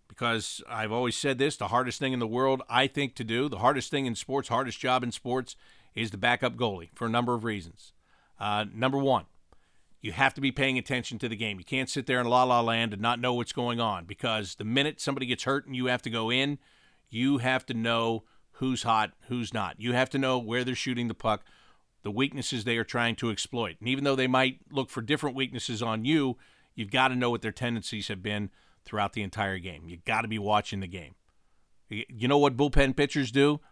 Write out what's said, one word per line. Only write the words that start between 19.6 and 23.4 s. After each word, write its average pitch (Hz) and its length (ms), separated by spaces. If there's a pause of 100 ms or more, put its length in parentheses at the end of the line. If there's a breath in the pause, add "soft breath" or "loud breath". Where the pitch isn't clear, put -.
You 120 140
have 127 160
to 143 80
know 131 220
where 120 240
they're 127 100
shooting 120 360
the 110 40
puck, 107 320 (560 soft breath)
the 104 80
weaknesses 127 540
they 117 140
are 113 60
trying 117 340
to 117 120
exploit. 107 500